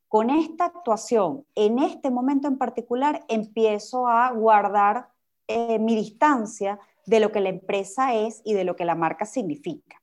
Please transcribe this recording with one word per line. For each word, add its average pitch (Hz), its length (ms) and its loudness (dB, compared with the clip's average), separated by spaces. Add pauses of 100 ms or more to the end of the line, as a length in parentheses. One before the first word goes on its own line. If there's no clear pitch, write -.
con 220 220 2
esta 320 340 0
actuación, 214 800 -2 (100)
en 214 260 2
este 311 300 -2
momento 269 380 0
en 269 80 0
particular, 247 720 -4
empiezo 220 800 -2
a 240 240 4
guardar, 214 800 2 (360)
eh, 226 320 -2
mi 220 160 2
distancia 214 880 0 (240)
de 214 160 4
lo 208 100 2
que 208 100 -2
la 190 100 0
empresa 202 640 -4
es 220 280 -2
y 214 120 -2
de 190 100 0
lo 175 100 -2
que 175 120 -6
la 170 80 0
marca 165 320 -4
significa. 170 760 -8